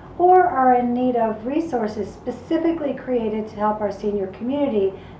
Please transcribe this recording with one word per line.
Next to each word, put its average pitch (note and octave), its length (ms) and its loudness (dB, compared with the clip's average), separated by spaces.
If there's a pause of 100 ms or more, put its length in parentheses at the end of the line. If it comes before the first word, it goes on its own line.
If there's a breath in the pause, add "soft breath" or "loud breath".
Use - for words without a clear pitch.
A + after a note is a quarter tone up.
(200 loud breath)
or F4+ 260 8
are B3+ 300 4
in A#3+ 180 0
need B3 220 0
of A3 300 -2
resources A#3+ 680 -4
specifically D#4+ 800 -2
created A3 540 -2
to - 80 -16
help G#3+ 260 0
our G3+ 100 -2
senior G3+ 360 -4
community A3 680 -2 (260 loud breath)